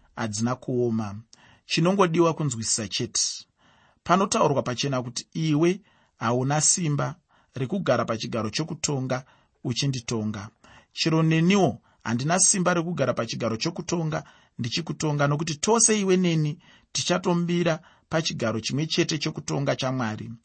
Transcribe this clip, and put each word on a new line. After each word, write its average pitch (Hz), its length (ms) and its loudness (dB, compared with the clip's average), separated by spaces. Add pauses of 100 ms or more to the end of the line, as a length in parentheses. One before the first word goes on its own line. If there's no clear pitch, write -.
(160)
hadzina 113 380 -2
kuoma. 113 640 -2 (500)
Chinongodiwa 170 680 2
kunzwisisa 113 540 -4
chete. - 580 -4 (580)
Panotaurwa 180 580 2
pachena 127 400 -4
kuti 123 300 -10
iwe 160 480 2 (360)
hauna 131 440 0
simba 147 560 0 (380)
rekugara 131 500 0
pachigaro 113 460 -4
chokutonga 135 760 -4 (400)
uchinditonga. 117 840 -4 (440)
Chero 160 300 2
neniwo 160 580 4 (240)
handina 135 340 0
simba 180 360 2
rekugara 160 400 0
pachigaro 113 420 -2
chokutonga 160 680 -4 (340)
ndichikutonga, 147 680 0
nokuti 151 280 0
tose 220 460 4
iwe 190 160 4
neni 160 420 2 (340)
tichatombira 175 880 0 (280)
pachigaro 139 520 -2
chimwe 135 260 -2
chete 165 320 0
chokutonga 143 580 -2
chaMwari. 113 560 -4 (120)